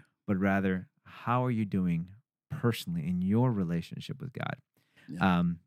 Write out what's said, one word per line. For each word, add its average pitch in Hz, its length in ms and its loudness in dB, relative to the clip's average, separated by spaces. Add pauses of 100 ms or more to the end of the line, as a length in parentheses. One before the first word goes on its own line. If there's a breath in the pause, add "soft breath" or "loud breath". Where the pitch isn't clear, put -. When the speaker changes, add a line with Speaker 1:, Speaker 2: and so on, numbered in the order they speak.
(260)
Speaker 1:
but 101 120 0
rather, 95 520 2 (140)
how 127 420 -2
are 127 60 2
you 110 140 0
doing 90 420 0 (420)
personally 87 580 -2
in 90 140 0
your 113 300 4
relationship 87 680 -4
with - 140 -10
God?" - 220 -6 (520 soft breath)
Speaker 2:
Yeah. 87 320 2
Speaker 1:
Um, 87 280 0